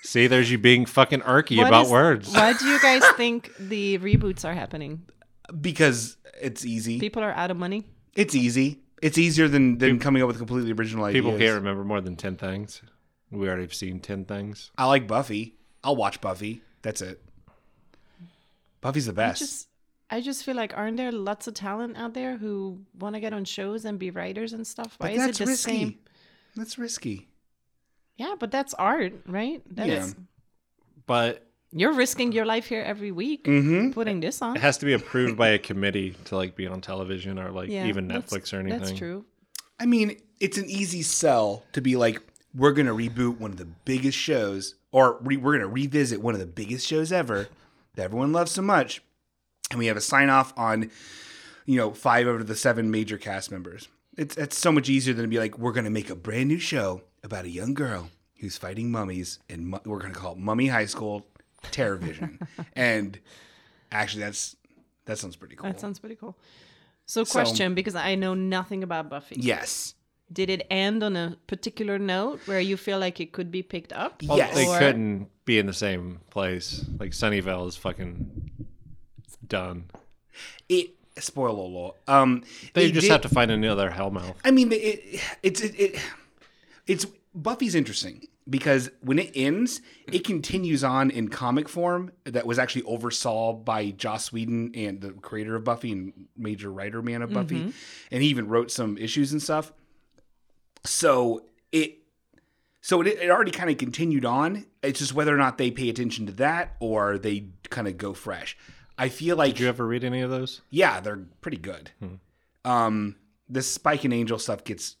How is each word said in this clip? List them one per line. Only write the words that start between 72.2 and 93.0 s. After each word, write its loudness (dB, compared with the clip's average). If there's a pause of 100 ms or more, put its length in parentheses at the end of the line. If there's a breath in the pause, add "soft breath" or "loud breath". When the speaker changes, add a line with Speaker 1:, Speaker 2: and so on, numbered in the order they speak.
Speaker 2:
where -2
you 0
feel -4
like -4
it -10
could -8
be -6
picked -12
up? -8
Speaker 1:
Well, 2
Speaker 3:
Yes. 2
Speaker 1:
they 6
Speaker 2:
Or 2
Speaker 1:
couldn't 2 (160)
be 4
in 2
the -4
same -4
place. -4 (140)
Like, -8
Sunnyvale -2
is -10
fucking -8 (960)
done. -6 (800 loud breath)
Speaker 3:
It, 2 (280)
spoiler -2
alert. -8 (120)
Um, 6 (300 loud breath)
Speaker 1:
They 6
Speaker 3:
it 4
Speaker 1:
just 6
Speaker 3:
did 8
Speaker 1:
have 8
to -6
find 6
another 2
Hellmouth. -6 (100)
Speaker 3:
I 8
mean, 8
it, -2 (240 loud breath)
it's, 2
it, -6
it, 2 (880 loud breath)
it's, 0 (300)
Buffy's -2
interesting -2 (240)
because 2 (120)
when 2
it -4
ends, 0 (260 soft breath)
it -2
continues 0
on 2
in -2
comic -2
form -2 (140)
that -2
was 0
actually -2
oversaw -2